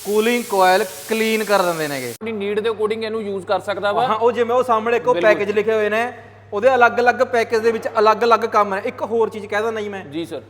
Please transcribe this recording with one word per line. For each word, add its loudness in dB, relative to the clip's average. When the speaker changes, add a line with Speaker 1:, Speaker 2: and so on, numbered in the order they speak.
Speaker 1:
ਕੂਲਿੰਗ 0
ਕੁਆਇਲ 4
ਕਲੀਨ 0
ਕਰ 2
ਦਿੰਦੇ -2
ਨੇਗੇ। -6
Speaker 2:
ਆਪਣੀ -10
ਨੀਡ -4
ਦੇ -2
according -4
ਇਹਨੂੰ -6
ਯੂਜ਼ -8
ਕਰ 0
ਸਕਦਾ -4
ਵਾ। 0
Speaker 1:
ਹਾਂ, 0
ਉਹ 2
ਜਿਵੇਂ 0
ਉਹ 2
ਸਾਹਮਣੇ 0
ਇੱਕ 0
ਉਹ 4
Speaker 2:
ਬਿਲਕੁਲ। 4
Speaker 1:
ਪੈਕੇਜ -2
ਲਿਖੇ 0
ਹੋਏ 0
ਨੇ, -2
ਉਹਦੇ 2
ਅਲੱਗ-ਅਲੱਗ 4
ਪੈਕੇਜ 0
ਦੇ 2
ਵਿੱਚ -6
ਅਲੱਗ-ਅਲੱਗ 4
ਕੰਮ 0
ਨੇ। -4
ਇੱਕ -6
ਹੋਰ 0
ਚੀਜ਼ -10
ਕਹਿ -2
ਦਿੰਦਾ -4
ਜੀ -8
ਮੈਂ। -10
Speaker 2:
ਜੀ -8
ਸਰ। -12